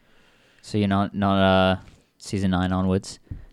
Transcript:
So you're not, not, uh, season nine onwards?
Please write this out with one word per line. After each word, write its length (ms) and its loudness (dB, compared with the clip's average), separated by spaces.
So 160 -6
you're 100 2
not, 260 -2
not, 280 0
uh, 340 4
season 340 -4
nine 200 0
onwards? 460 -2